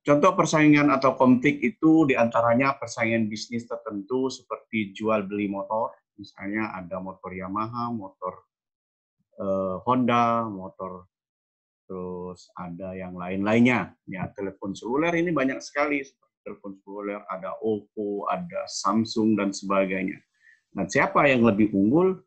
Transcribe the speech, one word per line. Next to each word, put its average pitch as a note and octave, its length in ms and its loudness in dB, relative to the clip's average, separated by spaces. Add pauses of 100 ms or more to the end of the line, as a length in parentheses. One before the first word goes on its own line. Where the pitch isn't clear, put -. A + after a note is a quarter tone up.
Contoh F#3 320 4
persaingan D3+ 640 6
atau C3 160 4
konflik B2+ 480 4
itu D#3+ 480 4
diantaranya A#2 720 2
persaingan A2+ 480 -2
bisnis A#2 400 -8
tertentu A#2 640 -4
seperti G#2+ 640 -8
jual G#2+ 320 -2
beli G#2 160 -4
motor, G2+ 480 -4 (240)
misalnya G2+ 560 -8
ada F#2 320 -10
motor F#2 320 -12
Yamaha, A2 560 -6
motor, F#2+ 560 -10 (880)
eh, F#2+ 480 -2
Honda, A#2+ 640 2
motor, F#2 560 -12 (800)
terus F2+ 720 -12
ada F2+ 400 -12
yang F2+ 160 -12
lain-lainnya. G2 800 2 (160)
Ya, F#2 240 -8
telepon G2 400 -8
seluler C#3 480 -2
ini E3+ 160 0
banyak C3 240 -2
sekali, D3 400 -4
seperti - 480 -20
telepon G2+ 320 -14
seluler, G2+ 480 -8
ada F#2 320 -10
Oppo, G#2 680 -4
ada F2+ 400 -6
Samsung, A2 680 0
dan G2+ 160 0
sebagainya. F#2+ 640 -2 (640)
Nah, F2+ 80 -2
siapa D3+ 400 2
yang B2 160 4
lebih G#2+ 320 4
unggul? E3+ 500 2